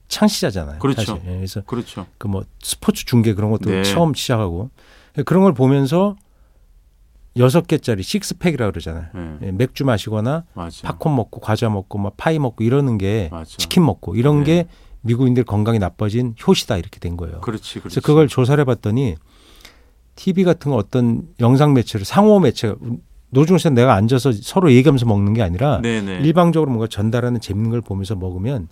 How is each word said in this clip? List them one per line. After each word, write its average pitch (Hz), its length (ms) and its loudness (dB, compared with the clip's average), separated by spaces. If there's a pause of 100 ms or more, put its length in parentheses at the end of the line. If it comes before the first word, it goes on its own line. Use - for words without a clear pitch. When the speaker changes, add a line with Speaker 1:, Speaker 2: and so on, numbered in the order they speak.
Speaker 1:
창시자잖아요, 92 680 -2
Speaker 2:
그렇죠. 131 220 0 (140)
Speaker 1:
사실. 85 100 -10
예, 90 120 -8
그래서 95 280 -8
Speaker 2:
그렇죠. 110 400 -10 (140)
Speaker 1:
그 113 80 -8
뭐 95 160 -4 (180)
스포츠 - 440 -6
중계 113 280 2
그런 104 180 -2
것도 104 180 -4
Speaker 2:
네. 92 140 -2
Speaker 1:
처음 156 300 2
시작하고, 107 560 -4 (480)
예, 143 60 -2
그런 180 200 2
걸 190 100 6
보면서 139 600 2 (1200)
여섯 127 300 4
개짜리 107 380 -2
식스팩이라 151 680 -4
그러잖아요. 80 420 -8
Speaker 2:
네. 82 240 -12 (100)
Speaker 1:
예, 95 40 -6
맥주 98 340 -2
마시거나 117 580 -2 (100)
Speaker 2:
맞아요. 85 160 -10 (140)
Speaker 1:
팝콘 151 320 -4
먹고 113 240 -4
과자 107 300 -2
먹고 101 280 -6
막 101 180 -6
파이 160 220 -2
먹고 120 260 -4
이러는 123 360 0
게, 95 320 -2
Speaker 2:
맞아. 82 140 -12 (120)
Speaker 1:
치킨 - 280 2
먹고 110 300 -2
이런 143 240 2
Speaker 2:
네. 143 60 0
Speaker 1:
게 170 220 2 (340)
미국인들 123 420 2
건강이 107 360 0
나빠진 110 560 -2 (100)
효시다 185 320 2
이렇게 - 220 -10
된 85 180 -8
거예요. 82 240 -10
Speaker 2:
그렇지, 107 380 -10
Speaker 1:
그래서 - 160 -10
Speaker 2:
그렇지. - 60 -2
Speaker 1:
그걸 151 260 4
조사를 131 340 2
해봤더니 117 540 -2 (1000)
티비 190 280 0
같은 160 280 0
거 127 60 0
어떤 117 460 0 (160)
영상 135 340 4
매체를, 107 320 0
상호 208 340 4
매체가, 117 360 0 (560)
노중훈 160 260 4
씨는 156 160 2
내가 120 220 6
앉아서 120 360 2
서로 147 400 2
얘기하면서 127 360 6
먹는 101 260 2
게 117 80 0
아니라 98 400 0
Speaker 2:
네, 117 200 -2
네. 95 180 -6
Speaker 1:
일방적으로 160 500 2
뭔가 113 180 -2
전달하는 120 540 -2
재밌는 107 300 -4
걸 117 100 -2
보면서 98 340 -6
먹으면 92 560 -6